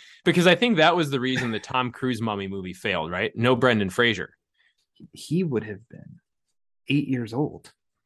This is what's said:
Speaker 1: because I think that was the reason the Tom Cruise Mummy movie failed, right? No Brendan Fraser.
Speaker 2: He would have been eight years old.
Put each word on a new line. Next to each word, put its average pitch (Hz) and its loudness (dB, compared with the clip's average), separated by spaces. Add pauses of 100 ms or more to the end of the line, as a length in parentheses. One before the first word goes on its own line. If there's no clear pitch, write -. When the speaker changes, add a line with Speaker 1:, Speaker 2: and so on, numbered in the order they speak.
(260)
Speaker 1:
because 175 4
I 175 8
think 226 2
that 165 6
was 156 0
the 135 -2
reason 123 -2
the 107 -4
Tom 123 -2
Cruise 123 -4
Mummy 101 -4
movie 95 -8
failed, 87 -4
right? 95 -4
No 123 4
Brendan 117 2
Fraser. 104 -2 (800)
Speaker 2:
He 175 -4
would 117 -4
have 107 -14
been - -20 (680)
eight 143 0
years 117 -4
old. - -6 (340)